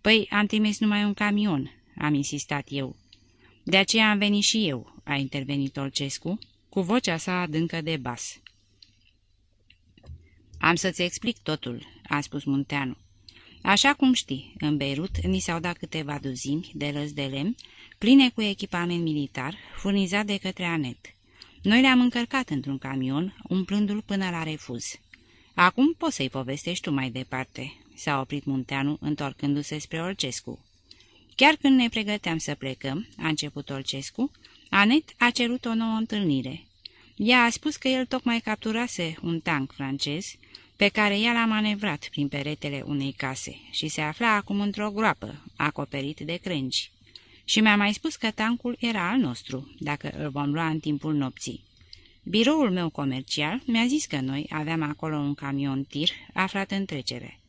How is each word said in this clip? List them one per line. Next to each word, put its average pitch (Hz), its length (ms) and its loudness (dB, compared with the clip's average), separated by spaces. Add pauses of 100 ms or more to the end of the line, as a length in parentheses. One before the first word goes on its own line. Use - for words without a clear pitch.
„Păi, 220 280 6
am 208 160 2
trimis 214 340 2
numai 208 240 4
un 202 100 2
camion”, 208 580 0 (260)
am 151 160 0
insistat 143 560 -2
eu. 139 260 -6 (680)
„De 185 140 2
aceea 214 320 4
am 208 80 4
venit 208 260 2
și 214 240 2
eu”, 123 360 -6
a 147 120 -2
intervenit 139 640 -2
Olcescu, 139 640 -4 (300)
cu 196 120 0
vocea 180 360 0
sa 180 240 -2
adâncă 165 400 -2
de 160 160 -4
bas. 123 420 -8 (2250)
„Am - 160 4
să-ți 185 260 -2
explic 220 360 -4
totul”, 127 500 -6 (200)
a 147 140 -2
spus 143 220 -8
Munteanu. 139 540 -2 (640)
„Așa 208 320 4
cum 262 200 4
știi, - 440 -4
în 151 200 0
Beirut 139 400 -2
ni 185 220 2
s-au 170 200 -2
dat 175 180 -4
câteva 147 440 -6
duzini 139 520 -4
de 147 200 -4
lăzi 147 200 -4
de 143 100 -4
lemn, 139 320 -2 (420)
pline 254 320 10
cu 220 120 -2
echipament 175 640 0
militar, 147 520 -2 (220)
furnizat 196 480 2
de 202 120 -2
către 185 280 -6
Anet. 156 500 -4 (460)
Noi 220 200 6
le-am 254 200 8
încărcat 247 480 0
într-un 139 280 -2
camion, 135 600 -2 (100)
umplându-l 202 540 0
până 190 280 -2
la 165 140 -4
refuz. 147 560 -8 (540)
Acum 247 440 6
poți 320 180 0
să-i 131 140 -2
povestești 135 540 -4
tu 160 80 -2
mai 131 180 0
departe”, 131 640 -8 (220)
s-a 143 240 -2
oprit 139 260 -6
Munteanu, 139 540 -2
întorcându-se 143 760 -2
spre 160 240 -8
Olcescu. 165 640 -8 (680)
„Chiar 302 260 6
când 269 160 6
ne 233 120 4
pregăteam 202 480 -2
să 147 180 -6
plecăm”, 135 520 -6 (100)
a 160 100 -4
început 147 420 -4
Olcescu, 139 600 -6 (380)
„Anet 220 340 6 (140)
a 240 120 4
cerut 240 360 0
o 226 80 -2
nouă 226 240 0
întâlnire. 180 680 -2 (500)
Ea 240 280 4
a 233 60 4
spus 302 260 -4
că - 120 -4
el 262 180 2
tocmai 240 340 0
capturase 220 840 -4
un 165 180 -2
tank 147 340 -2
francez, 139 600 -6 (400)
pe 202 120 4
care 208 320 2
ea 233 140 2
l-a 233 120 2
manevrat 214 680 0
prin 143 160 -2
peretele 143 580 -6
unei 139 260 -2
case - 440 -8 (160)
și - 160 -6
se 156 140 -4
afla 208 340 0
acum 202 260 -2
într-o 208 300 -2
groapă, 202 520 -2 (120)
acoperit 147 640 -4
de 160 160 -6
crengi. 143 560 -4 (540)
Și - 140 2
mi-a 214 160 6
mai 202 180 4
spus - 220 -6
că 220 160 -2
tancul 240 480 -2
era 214 300 -2
al 240 80 2
nostru, 135 640 -2
dacă 147 380 -6
îl 151 120 -6
vom 143 240 -2
lua 160 140 0
în 156 120 -2
timpul 151 340 -2
nopții. 131 520 -4 (580)
Biroul 233 480 4
meu 175 180 2
comercial 143 760 -2
mi-a 233 220 2
zis 294 180 0
că 143 140 -4
noi 135 300 -2
aveam 156 320 -2
acolo 151 360 -2
un 143 160 0
camion 139 500 -2
tir - 260 -2 (240)
aflat 190 380 -2
în 196 140 0
trecere.” 127 640 -8